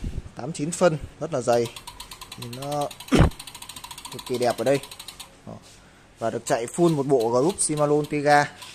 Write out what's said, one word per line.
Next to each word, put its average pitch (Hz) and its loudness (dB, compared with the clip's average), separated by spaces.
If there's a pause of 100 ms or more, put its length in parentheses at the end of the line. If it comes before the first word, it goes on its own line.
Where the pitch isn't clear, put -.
(360)
tám 131 -8
chín 156 -4
phân, 170 2 (220)
rất 160 -6
là 131 0
dày. 120 2 (720)
Nhìn 120 -12 (100)
nó 143 -4 (120)
<clears throat> - -8 (1000)
cực 120 -12
kỳ 123 -2
đẹp 120 2
ở 117 -4
đây. 135 2 (680)
Đó. 110 -14 (680)
Và 113 -2
được 113 -4
chạy 123 0
full 170 2
một 139 0
bộ 120 4
group 135 2
Shimano 147 2
Ultiga, 147 4 (240)